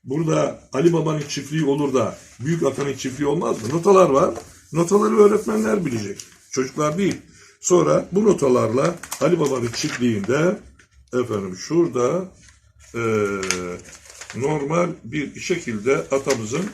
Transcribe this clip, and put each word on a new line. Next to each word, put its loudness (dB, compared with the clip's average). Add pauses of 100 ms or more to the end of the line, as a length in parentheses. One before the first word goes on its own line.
Burada 0 (120)
Ali 4
Baba'nın 0
çiftliği -4
olur 2
da 0 (220)
Büyük -2
Atanın -2
çiftliği -4
olmaz -2
mı? -4
Notalar 6
var. 4 (380)
Notaları 2
öğretmenler 4
bilecek. -4 (320)
Çocuklar -2
değil. 0 (440)
Sonra 2
bu 2
notalarla 2 (260)
Ali 2
Baba'nın 0
çiftliğinde -2 (540)
efendim -4
şurada, 0 (680)
e, -4 (1400)
normal -2 (160)
bir -8
şekilde -2
atamızın -4